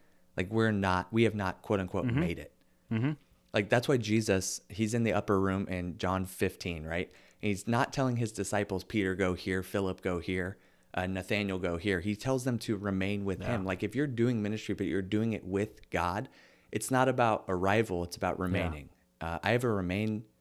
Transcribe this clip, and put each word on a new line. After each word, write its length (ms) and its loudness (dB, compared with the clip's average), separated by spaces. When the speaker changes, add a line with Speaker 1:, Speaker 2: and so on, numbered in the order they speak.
Speaker 1:
Like, 160 -2
we're 200 4
not, 420 2
we 100 6
have 120 4
not, 260 -2
quote 180 2
unquote, 280 -2
Speaker 2:
Mm-hmm. 120 2
Speaker 1:
made 200 -2
it. 120 -14
Speaker 2:
Mm-hmm. 200 0
Speaker 1:
Like, 160 0
that's 180 2
why 100 4
Jesus, 680 0
he's 260 -2
in 100 2
the 100 2
upper 260 2
room 280 2
in 320 -4
John 260 0
fifteen, 600 -4
right? 240 -4
And 80 0
he's 180 -4
not 260 0
telling 240 0
his 140 -2
disciples, 520 -2
"Peter, 320 0
go 200 2
here, 280 -2
Philip, 380 -2
go 180 0
here, 380 -4
uh, 140 -2
Nathaniel, 520 -2
go 180 -2
here." 220 0
He 160 -2
tells 300 -2
them 140 0
to 160 -2
remain 500 -2
with 160 -2
Speaker 2:
Yeah. 80 -4
Speaker 1:
him. 160 -2
Like, 180 -2
if 120 -4
you're 120 0
doing 340 2
ministry, 340 -2
but 120 -2
you're 160 0
doing 300 0
it 120 -6
with 440 -4
God, 400 -2
it's 180 -4
not 180 4
about 400 2
arrival, 560 2
it's 140 -8
about 200 -2
Speaker 2:
Yeah. 60 -2
Speaker 1:
remaining. 460 -2
Uh, 220 -2
I 80 2
have 120 4
a 80 2
remain 520 0